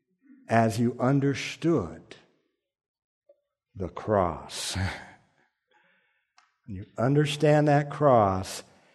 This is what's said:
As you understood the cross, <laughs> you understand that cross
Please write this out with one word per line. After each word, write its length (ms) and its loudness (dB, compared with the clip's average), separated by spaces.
As 300 2
you 200 0
understood 1200 -2
the 140 -8
cross, 880 -4
<laughs> 960 -20
you 200 -14
understand 720 2
that 220 2
cross 720 2